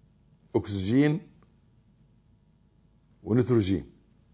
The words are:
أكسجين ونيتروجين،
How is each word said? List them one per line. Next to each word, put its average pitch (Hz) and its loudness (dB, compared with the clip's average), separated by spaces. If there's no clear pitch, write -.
أكسجين 107 -2
ونيتروجين، 104 0